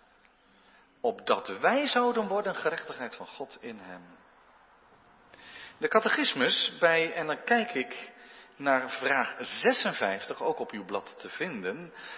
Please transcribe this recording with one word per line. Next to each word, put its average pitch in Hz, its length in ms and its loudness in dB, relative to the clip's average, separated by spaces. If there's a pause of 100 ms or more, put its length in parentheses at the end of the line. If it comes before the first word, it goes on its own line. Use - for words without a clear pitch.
(1000)
opdat 113 460 0
wij 175 380 2
zouden 240 420 2
worden 196 280 0
gerechtigheid 147 600 -4
van 92 120 -12
God - 340 -12
in 113 180 -10
hem. 90 220 -14 (1800)
De - 100 -2
catechismus 220 920 2
bij, 165 340 6
en 160 140 -2
dan 147 160 -4
kijk 233 300 2
ik - 420 -6 (420)
naar 131 320 4
vraag 131 500 0
zesenvijftig, 123 1040 2
ook 156 180 0
op 120 120 -6
uw 101 140 -8
blad 101 340 -4
te 101 100 -10
vinden. 147 640 -6 (240)